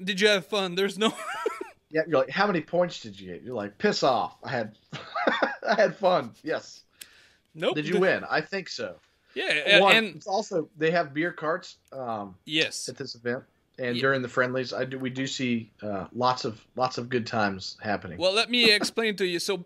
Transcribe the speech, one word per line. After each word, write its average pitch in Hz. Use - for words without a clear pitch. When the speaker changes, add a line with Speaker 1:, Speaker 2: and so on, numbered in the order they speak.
Speaker 1:
Did 190
you 208
have 202
fun? 190
There's 190
no 214
<laughs> 640
Speaker 2:
Yeah, 156
you're 147
like, 131
"How 180
many 185
points 175
did 98
you 92
get?" 82
You're 120
like, 101
"Piss 208
off. 120
I 117
had, 117
<laughs> -
I 226
had 190
fun. 170
Yes." -
Speaker 1:
Nope. 160
Speaker 2:
"Did 151
you 175
Speaker 1:
The 180
Speaker 2:
win?" 147
"I 143
think 190
so." 95
Speaker 1:
Yeah, 185
a-, 196
Speaker 2:
One, 196
Speaker 1:
and 220
Speaker 2:
it's -
also, 190
they 160
have 165
beer 165
carts, 165
um, 110
Speaker 1:
Yes. 151
Speaker 2:
at 127
this 135
event, 120
and 123
Speaker 1:
Ye- 120
Speaker 2:
during 135
the 123
friendlies, 127
I 123
do, 131
we 131
do 135
see, 120
uh, 101
lots 123
of, 107
lots 127
of 120
good 120
times 101
happening. 95
Speaker 1:
Well, 185
let 220
me 233
<laughs> 208
explain 220
to 196
you. 175
So 180